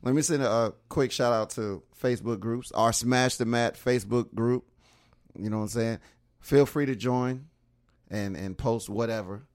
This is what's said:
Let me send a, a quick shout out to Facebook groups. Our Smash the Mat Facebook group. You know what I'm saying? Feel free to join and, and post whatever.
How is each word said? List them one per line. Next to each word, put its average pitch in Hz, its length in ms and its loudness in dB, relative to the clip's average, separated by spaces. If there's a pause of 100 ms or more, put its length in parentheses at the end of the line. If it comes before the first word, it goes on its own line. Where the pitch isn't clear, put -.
Let 123 120 2
me 151 60 4
send 147 220 0
a, 120 80 2
a 113 220 2 (180)
quick 135 220 0
shout 123 200 2
out 107 180 0
to 104 320 -6 (200)
Facebook 117 380 0
groups. 117 320 -4
Our 113 200 4
Smash 123 440 2
the 120 100 0
Mat 117 360 2
Facebook 120 520 0
group. 120 320 0 (680)
You 104 140 -8
know 107 80 -2
what 110 60 -2
I'm 107 60 -4
saying? 113 300 -2 (420)
Feel 143 260 6
free 147 200 0
to 135 80 0
join 127 520 -2 (640)
and, 101 260 -4
and 92 200 -8
post 117 340 -2
whatever. 107 640 -4